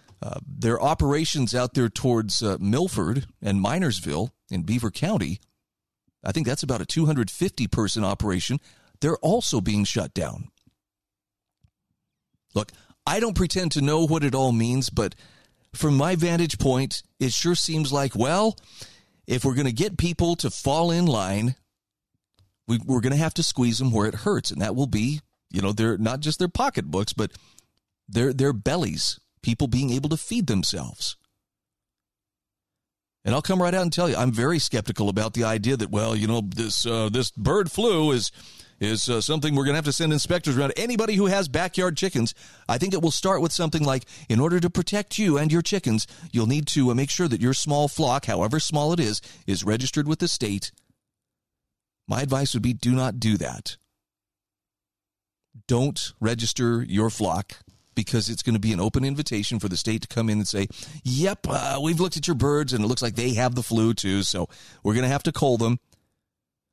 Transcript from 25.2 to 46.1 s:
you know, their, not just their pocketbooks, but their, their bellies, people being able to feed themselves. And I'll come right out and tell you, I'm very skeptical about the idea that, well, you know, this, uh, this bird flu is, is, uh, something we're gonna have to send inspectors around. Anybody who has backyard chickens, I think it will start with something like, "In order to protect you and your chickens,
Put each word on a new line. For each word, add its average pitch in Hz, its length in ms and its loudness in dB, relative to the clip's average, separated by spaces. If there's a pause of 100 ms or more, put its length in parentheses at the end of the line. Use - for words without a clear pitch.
you 95 100 -2
know, 98 120 0
their, 113 260 2
not 117 220 -2
just 151 180 -2
their 180 80 2
pocketbooks, - 680 -2
but 104 180 -2 (800)
their, 123 240 2
their 139 200 2
bellies, 110 680 -2 (240)
people 117 240 0
being 127 240 0
able 139 180 -2
to 160 80 0
feed 226 300 -2
themselves. 82 680 -2 (2000)
And 107 100 -2
I'll 147 80 0
come 185 180 0
right 175 140 2
out 190 80 2
and 175 100 0
tell 175 160 2
you, 127 80 0
I'm 127 160 2
very 127 280 0
skeptical 107 500 -2
about 107 240 -2
the 117 100 0
idea 110 320 0
that, 107 140 -4
well, 110 260 0
you 107 120 0
know, 113 140 2
this, 104 440 -2
uh, 113 240 0
this 120 220 0
bird 165 400 0
flu 175 400 2
is, 123 200 0 (480)
is, 107 300 -2
uh, 117 100 0
something 151 360 0
we're 139 100 2
gonna 143 120 2
have 160 80 -4
to 147 60 0
send 156 220 0
inspectors 151 420 0
around. 139 220 2
Anybody 220 380 0
who 202 100 4
has 190 220 2
backyard 175 500 -2
chickens, 139 380 0 (340)
I 120 80 0
think 185 160 0
it 175 80 0
will 165 80 4
start 190 320 0
with 165 100 2
something 160 320 0
like, 131 220 0 (240)
"In 113 100 4
order 170 200 4
to 175 100 2
protect 196 480 -2
you 175 220 2
and 151 120 2
your 165 120 4
chickens, 113 420 0 (260)